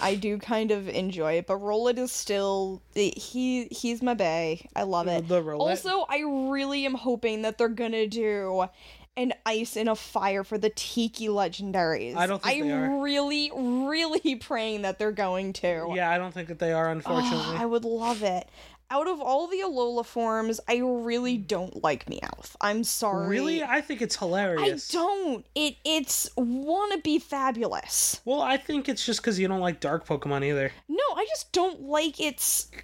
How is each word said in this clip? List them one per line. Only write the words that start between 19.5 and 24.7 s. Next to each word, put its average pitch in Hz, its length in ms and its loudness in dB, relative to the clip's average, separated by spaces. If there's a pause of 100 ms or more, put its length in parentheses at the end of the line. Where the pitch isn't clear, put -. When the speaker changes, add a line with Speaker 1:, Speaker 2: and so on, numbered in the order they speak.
Speaker 1:
Alola 240 400 0
forms, 220 640 0
I 240 80 4
really 247 600 0
don't 185 460 -4
like 147 220 2
Meowth. - 560 -10
I'm 214 240 2
sorry. 196 420 0
Speaker 2:
Really? 285 340 2
I 269 200 2
think 294 200 -4
it's 226 140 -2
hilarious. 190 760 0